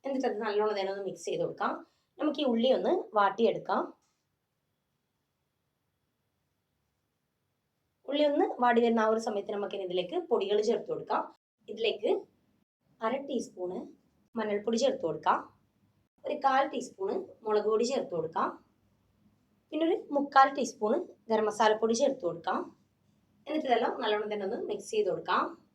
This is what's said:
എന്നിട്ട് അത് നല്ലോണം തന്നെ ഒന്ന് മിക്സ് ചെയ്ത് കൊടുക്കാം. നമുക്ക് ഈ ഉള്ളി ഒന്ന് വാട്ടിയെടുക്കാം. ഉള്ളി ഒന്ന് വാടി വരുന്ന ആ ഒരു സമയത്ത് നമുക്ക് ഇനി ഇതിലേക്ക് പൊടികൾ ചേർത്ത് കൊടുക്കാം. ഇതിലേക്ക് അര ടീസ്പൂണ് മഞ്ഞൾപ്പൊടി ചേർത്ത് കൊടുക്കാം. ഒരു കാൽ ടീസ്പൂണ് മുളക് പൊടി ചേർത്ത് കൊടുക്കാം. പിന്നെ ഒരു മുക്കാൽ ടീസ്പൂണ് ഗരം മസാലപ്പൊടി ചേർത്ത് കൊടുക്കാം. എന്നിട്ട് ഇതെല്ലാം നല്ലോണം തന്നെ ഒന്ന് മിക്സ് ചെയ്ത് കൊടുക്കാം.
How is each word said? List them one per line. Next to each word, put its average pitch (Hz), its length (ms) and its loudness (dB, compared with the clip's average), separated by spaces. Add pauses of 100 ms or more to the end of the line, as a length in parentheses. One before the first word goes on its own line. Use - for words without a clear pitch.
(140)
എന്നിട്ട് 262 160 0
അത് 208 160 -4
നല്ലോണം 208 320 0
തന്നെ 190 160 -2
ഒന്ന് 196 160 -6
മിക്സ് - 180 -12
ചെയ്ത് 170 160 -2
കൊടുക്കാം. 226 280 -4 (480)
നമുക്ക് 302 240 0
ഈ - 100 0
ഉള്ളി 233 220 4
ഒന്ന് 196 160 0 (260)
വാട്ടിയെടുക്കാം. 196 640 2 (4000)
ഉള്ളി 294 220 2
ഒന്ന് 330 140 4 (180)
വാടി 233 200 6
വരുന്ന 226 220 4
ആ - 80 4
ഒരു 226 140 0
സമയത്ത് 202 280 -4
നമുക്ക് 202 220 -6
ഇനി 190 100 -6
ഇതിലേക്ക് 185 300 -2 (120)
പൊടികൾ 202 280 2 (100)
ചേർത്ത് 208 240 0
കൊടുക്കാം. 156 320 -4 (480)
ഇതിലേക്ക് 220 400 -2 (920)
അര 233 80 0 (160)
ടീസ്പൂണ് 185 500 -6 (580)
മഞ്ഞൾപ്പൊടി 214 460 -2
ചേർത്ത് 247 240 0
കൊടുക്കാം. 180 320 0 (880)
ഒരു 294 100 -4 (100)
കാൽ 269 180 4 (100)
ടീസ്പൂണ് 196 420 -6 (300)
മുളക് 208 260 2
പൊടി 233 200 2
ചേർത്ത് 185 260 -4
കൊടുക്കാം. 190 320 -2 (1200)
പിന്നെ 311 200 -2
ഒരു 381 80 2 (180)
മുക്കാൽ 277 320 6 (120)
ടീസ്പൂണ് 226 380 0 (340)
ഗരം 214 180 4
മസാലപ്പൊടി 220 520 4
ചേർത്ത് 180 260 0
കൊടുക്കാം. 165 340 -4 (840)
എന്നിട്ട് 277 220 -2
ഇതെല്ലാം 240 240 2 (100)
നല്ലോണം 214 280 0
തന്നെ 202 180 -4
ഒന്ന് - 120 -4 (100)
മിക്സ് - 240 -8
ചെയ്ത് 202 160 2
കൊടുക്കാം. 214 320 0 (320)